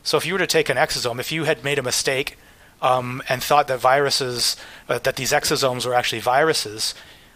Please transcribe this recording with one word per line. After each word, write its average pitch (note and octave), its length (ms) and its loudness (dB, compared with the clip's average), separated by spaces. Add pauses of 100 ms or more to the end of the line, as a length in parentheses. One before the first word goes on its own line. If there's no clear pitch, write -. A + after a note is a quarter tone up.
So - 160 0
if C#3 80 0
you E3+ 80 -2
were F#3+ 60 -2
to E3 80 0
take D#3 220 2
an B2+ 80 0
exosome, B2 420 -2
if - 120 -6
you D#3+ 120 -4
had C#3+ 200 -2
made C#3 140 -2
a C3 60 -4
mistake, C3 540 -2 (440)
um, B2+ 460 0
and B2+ 160 -2
thought D3 240 4
that B2+ 140 -2
viruses, C3 760 2 (320)
uh, B2 120 -2
that - 180 0
these C3 160 -2
exosomes C3 520 0
were B2+ 80 -2
actually A#2+ 280 0
viruses, B2 720 0 (400)